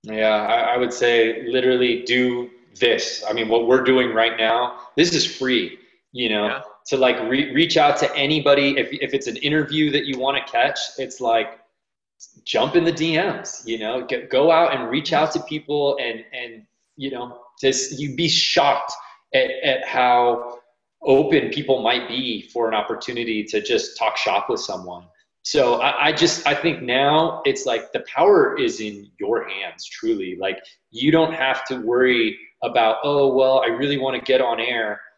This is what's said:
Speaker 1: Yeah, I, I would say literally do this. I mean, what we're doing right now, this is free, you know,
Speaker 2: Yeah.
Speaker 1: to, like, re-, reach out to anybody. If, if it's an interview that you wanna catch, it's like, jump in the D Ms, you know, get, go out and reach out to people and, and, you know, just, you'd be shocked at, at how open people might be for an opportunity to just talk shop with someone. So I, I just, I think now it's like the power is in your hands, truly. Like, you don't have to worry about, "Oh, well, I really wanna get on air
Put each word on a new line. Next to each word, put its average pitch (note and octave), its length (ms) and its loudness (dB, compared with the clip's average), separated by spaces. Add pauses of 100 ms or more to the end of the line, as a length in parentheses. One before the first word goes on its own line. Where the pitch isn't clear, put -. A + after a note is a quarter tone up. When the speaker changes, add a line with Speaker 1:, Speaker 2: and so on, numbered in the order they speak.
Speaker 1:
Yeah, G#2+ 440 0
I, A#2 260 2
I B2 40 2
would B2 140 0
say A#2 560 2
literally B2 540 2
do B2 480 0 (300)
this. - 500 0
I G#2+ 40 -2
mean, A2+ 140 -4
what A#2 200 2
we're B2+ 160 6
doing B2 320 2
right A2+ 200 2
now, A#2 440 0 (180)
this E3+ 160 2
is C#3+ 100 0 (140)
free, B2 400 -2 (340)
you B2 160 -4
know, G#2+ 200 0
Speaker 2:
Yeah. C3 140 -6 (260)
Speaker 1:
to, C#3 100 -2
like, B2+ 220 2 (100)
re-, C#3 240 -2
reach D#3+ 240 2
out C#3+ 200 4
to - 180 -2
anybody. C#3 640 2
If, - 120 -2
if C#3 220 -6
it's C3+ 140 -2
an A2 100 -6
interview D3+ 540 0
that C#3 140 -2
you C3+ 120 -6
wanna C3+ 300 -2
catch, B2+ 320 0 (180)
it's B2+ 240 -8
like, A2+ 380 0 (840)
jump C3+ 320 0
in E3+ 80 6
the E3 80 2
D D#3+ 240 -2
Ms, - 520 -4
you A2+ 100 -6
know, A#2 260 -6
get, - 280 -6
go C#3+ 200 4
out D#3+ 240 4
and A#2 140 -6
reach D3+ 240 -2
out D#3 200 2
to E3 100 -2
people D3 580 -2
and, A2+ 320 -6
and, A#2+ 300 -14 (340)
you C#3 140 -8
know, B2 260 -12 (240)
just, C3+ 380 -2
you'd C#3 180 -6
be E3 100 0
shocked - 680 0 (420)
at, C3 160 2 (120)
at C3 240 0
how B2 720 2 (460)
open C3+ 460 4
people C3 340 -2
might A#2+ 240 0
be A#2+ 440 -6
for A#2 160 -2
an A2 60 -2
opportunity A2 680 -4
to G#2+ 180 -4
just A2+ 380 -2
talk A2 180 -2
shop G2+ 320 -2
with A2+ 100 -2
someone. F2+ 460 -10 (380)
So A#2+ 380 2
I, C#3 260 0
I D#3+ 40 2
just, - 340 0
I C#3+ 80 2
think D#3 280 -2
now C#3+ 640 2
it's C3 200 0
like A#2 260 -4
the - 100 -4
power E3+ 560 4
is A#2+ 220 -2
in G2+ 300 -10 (100)
your G#2 280 -2
hands, G2 400 -12
truly. F#2+ 520 -4
Like, G2 200 -4 (320)
you B2+ 200 0
don't D#3+ 220 4
have C3 320 -2
to C3 120 -6
worry A#2+ 600 2 (260)
about, A#2 400 2
"Oh, C#3+ 300 2
well, C3 300 4
I A#2+ 40 0
really C#3 300 -2
wanna B2+ 240 -4
get C3 180 2
on A#2 200 0
air A2+ 420 -4 (160)